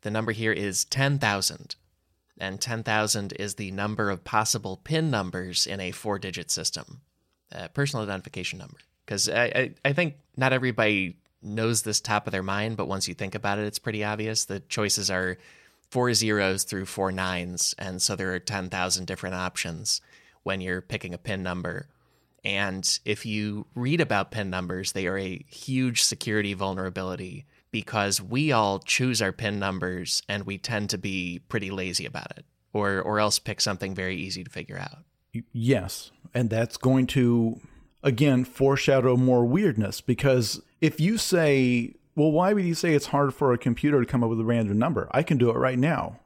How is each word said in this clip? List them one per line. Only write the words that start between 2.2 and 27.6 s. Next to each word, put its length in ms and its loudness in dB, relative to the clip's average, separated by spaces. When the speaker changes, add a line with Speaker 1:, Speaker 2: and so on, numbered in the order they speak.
Speaker 1:
and 200 -6
ten 240 -4
thousand 480 0
is 240 -8
the 160 -8
number 380 -2
of 120 -4
possible 600 -2
pin 260 0
numbers 560 -2
in 140 -6
a 100 -4
four-digit 600 -6
system, 500 -6
uh, 160 -10
personal 360 -2
identification 560 -8
number. 180 -20
'Cause 220 -2
I, 160 2
I, 300 -2
I 80 4
think 220 0
not 160 2
everybody 680 0
knows 400 0
this 180 -2
top 260 0
of 60 -6
their 100 -2
mind, 340 -2
but 120 -4
once 180 -4
you 80 -6
think 200 -8
about 240 -2
it, 80 -2
it's 120 -6
pretty 240 -4
obvious. 420 -2
The 160 -6
choices 500 -2
are 260 0
four 240 2
zeros 500 2
through 220 -6
four 240 -2
nines, 680 -2
and 220 -6
so 140 0
there 200 -4
are 40 -2
ten 320 -4
thousand 360 -2
different 280 -6
options 680 -4
when 160 -4
you're 200 -4
picking 340 -8
a 40 -8
pin 240 -6
number. 460 -6
And 600 -2
if 220 -4
you 480 -4
read 260 0
about 300 0
pin 180 -6
numbers, 440 -4
they 160 -2
are 100 -2
a 300 -6
huge 540 0
security 520 0
vulnerability 920 -6